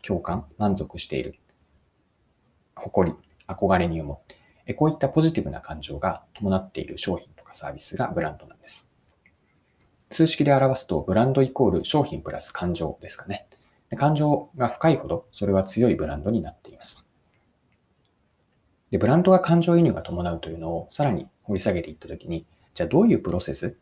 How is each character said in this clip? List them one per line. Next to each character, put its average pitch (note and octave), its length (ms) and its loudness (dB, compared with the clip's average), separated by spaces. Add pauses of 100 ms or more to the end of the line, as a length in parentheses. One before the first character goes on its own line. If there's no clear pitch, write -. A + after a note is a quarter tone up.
共 F2+ 160 -2
感、 - 260 -6 (140)
満 G2+ 180 2
足 E2 220 -10
し - 80 -10
て C#2+ 100 -6
い B1+ 60 -4
る、 - 160 -14 (1400)
誇 F2+ 360 0
り、 - 60 -14 (300)
憧 F#2+ 280 2
れ E3+ 120 2
に E2 120 -4
思 - 280 -10
う。 - 60 -20 (320)
え、 C3 100 -8
こ D#3 100 2
う D#3 60 2
い - 20 -4
っ - 40 -8
た C3+ 120 0
ポ D#3+ 120 2
ジ D#3+ 120 2
テ A2 80 -2
ィ - 20 -6
ブ D2+ 60 -6
な - 120 -10
感 D#2 200 -12
情 C#2 160 -12
が E2 260 -4 (120)
伴 G2 220 -2
っ - 140 -6
て - 80 -10
い - 60 -8
る - 140 -12
商 - 180 -4
品 - 180 -16
と - 80 -20
か - 120 -20
サ - 120 -14
ー C#2+ 60 -10
ビ C#2 60 -14
ス - 180 -10
が D#2+ 100 -2
ブ E2+ 140 -4
ラ D#2 80 -4
ン D2 80 -12
ド - 80 -20
な - 80 -20
ん - 60 -20
で - 100 -20
す。 - 180 -16 (1200)
数 D#3+ 160 4
式 - 160 0
で C#3+ 100 6
表 C3+ 280 4
す - 60 -14
と、 - 140 -2
ブ - 140 -2
ラ A#2 100 6
ン C3+ 80 2
ド C3+ 80 4
イ C3 100 2
コ B2 160 2
ー F2 40 4
ル E2+ 140 0
商 D3 180 2
品 - 180 -6
プ - 100 -10
ラ - 80 -8
ス - 120 -8
感 F3 240 -4
情 - 260 -6
で - 80 -16
す - 80 -10
か - 80 -18
ね。 - 220 -8 (420)
で、 - 80 -8
感 D3 160 2
情 D3 440 0
が B2+ 100 0
深 D#3+ 240 2
い C3 60 4
ほ - 100 -10
ど、 E2+ 240 -4
そ - 160 -6
れ G2 60 4
は F#2+ 100 4
強 A2+ 260 2
い F2+ 60 4
ブ - 100 -2
ラ C#2+ 100 -6
ン D2 80 -8
ド F#2+ 60 -2
に A2+ 120 0
な - 100 -10
っ - 40 -20
て - 160 -20
い - 60 -20
ま - 60 -20
す。 - 240 -12 (1800)
で、 - 80 0
ブ G#2 60 2
ラ B2+ 100 6
ン F3+ 80 6
ド F#3+ 80 6
が F#3 80 8
感 E3+ 220 4
情 E3+ 160 4
移 E3+ 60 6
入 A#2 100 4
が F2 100 -6
伴 F2 300 -4
う D#2+ 60 -6
と D#2+ 100 -12
い E2 40 -10
う E2 60 -12
の E2 120 -6
を - 200 -6
さ D3 120 -2
ら C3+ 80 0
に - 160 -6 (160)
掘 G2+ 120 -4
り F2+ 40 -2
下 - 140 0
げ F2 80 -2
て - 80 -12
い - 40 -16
っ - 40 -16
た - 100 -20
と D#2 100 -12
き - 100 -18
に、 E2 180 -8 (300)
じ - 80 -4
ゃ - 20 0
あ - 40 -8
ど E3 120 6
う A#3 80 6
い E3 60 6
う - 40 0
プ F2 120 -4
ロ F2+ 80 -2
セ C#2 160 -6
ス - 260 -6